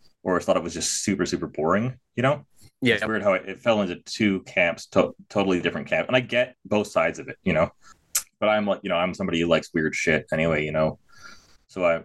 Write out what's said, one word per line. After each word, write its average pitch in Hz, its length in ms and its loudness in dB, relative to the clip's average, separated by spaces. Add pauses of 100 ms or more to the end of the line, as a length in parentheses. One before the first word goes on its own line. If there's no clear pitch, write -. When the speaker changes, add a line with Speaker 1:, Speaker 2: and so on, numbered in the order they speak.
(240)
Speaker 1:
or 90 160 0
thought - 180 0
it 82 60 -2
was 82 100 -8
just - 300 -4
super, 90 220 0
super 85 220 -4
boring, 95 500 -2 (180)
you 120 80 -2
know? 139 220 0 (360)
Speaker 2:
Yeah. 120 140 4
Speaker 1:
It's 104 100 -4
weird 107 180 -2
how 101 100 4
it, 92 140 -2
it 95 140 -12
fell 110 200 2
into 87 140 -2 (100)
two 98 360 0
camps, - 460 -2
to-, - 280 2 (140)
totally 95 320 2
different 82 260 -4
camps. - 200 -2
And 123 80 -2
I 127 40 6
get 123 360 -2 (100)
both 104 220 0
sides 80 320 0
of 67 100 -14
it, - 140 -14
you 87 100 0
know? 78 180 2 (680)
But 107 100 2
I'm, 107 160 2
like, 98 180 -2
you 98 60 -6
know, 87 80 0
I'm 90 160 0
somebody 85 260 -2
who 82 80 2
likes 80 260 2
weird 78 220 0
shit 76 360 2
anyway, 78 340 0
you 76 60 -6
know? 78 280 0 (680)
So 92 180 -6
I, 82 200 2